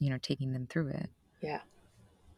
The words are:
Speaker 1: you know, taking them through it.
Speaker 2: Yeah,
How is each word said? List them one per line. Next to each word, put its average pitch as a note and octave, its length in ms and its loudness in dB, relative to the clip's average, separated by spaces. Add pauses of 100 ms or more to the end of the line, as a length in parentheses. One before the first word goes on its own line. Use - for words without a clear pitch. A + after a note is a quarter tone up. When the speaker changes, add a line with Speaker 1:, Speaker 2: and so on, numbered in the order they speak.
Speaker 1:
you C#3+ 100 4
know, B2+ 80 2
taking C3+ 340 0
them B2+ 140 -2
through - 240 0
it. - 200 -4 (300)
Speaker 2:
Yeah, D3+ 220 -2 (760)